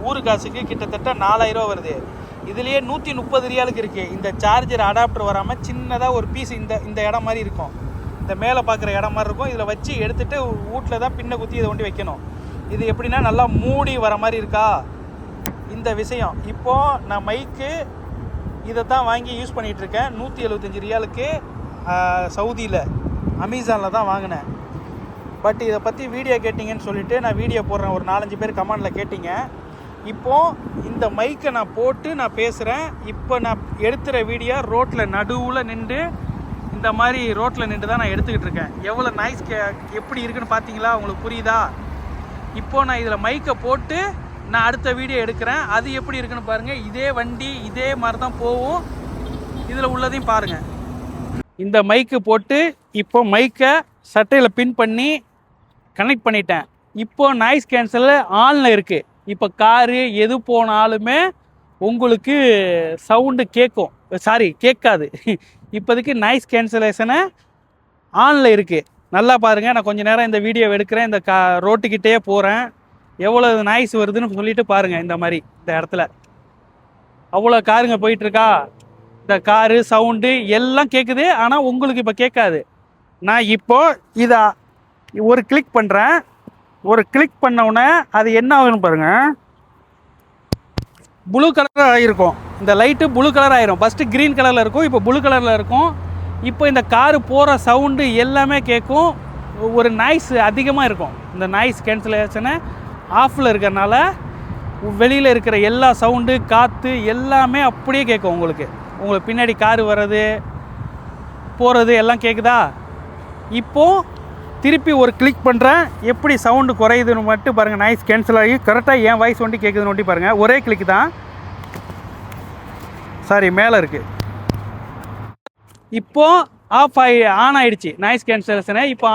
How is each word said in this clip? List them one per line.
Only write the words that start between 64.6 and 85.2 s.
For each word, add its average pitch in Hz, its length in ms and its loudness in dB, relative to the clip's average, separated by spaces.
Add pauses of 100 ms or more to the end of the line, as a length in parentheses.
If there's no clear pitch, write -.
கேட்காது. 208 460 2 (600)
இப்போதைக்கு 233 420 -2 (100)
நாய்ஸ் 247 320 0
கேன்சலேஷனை 226 640 0 (960)
ஆன்ல 269 320 6
இருக்கு. 185 380 4 (260)
நல்லா 233 280 4
பாருங்க. 220 340 2
நான் 226 180 0
கொஞ்ச 208 140 -2
நேரம் 226 220 2
இந்த 220 140 0
வீடியோ 220 280 2
எடுக்கிறேன். 208 420 0
இந்த 208 160 0
கா-, 185 400 4
ரோட்டுக்கிட்டே 214 500 2
போறேன். 202 480 2 (540)
எவ்வளவு 226 460 4
நாய்ஸ் 226 340 0
வருதுன்னு 208 360 0
சொல்லிட்டு 214 320 -2
பாருங்க. 190 400 0
இந்த 170 120 -4
மாதிரி 170 260 -2 (160)
இந்த - 200 -8
இடத்துல 165 280 -4 (1300)
அவ்வளோ 233 220 4 (120)
காருங்க 233 340 4
போயிட்டு 220 200 0
இருக்கா. 208 420 4 (540)
இந்த 196 180 0
காரு 220 440 4
சவுண்டு 233 640 2
எல்லாம் 254 480 2
கேட்குது, 262 360 2 (120)
ஆனா 262 160 2
உங்களுக்கு 254 440 0
இப்போ 214 200 -2
கேட்காது. 202 420 2 (640)
நான் 220 280 2
இப்போ 240 240 4 (340)
இதை 233 280 6 (880)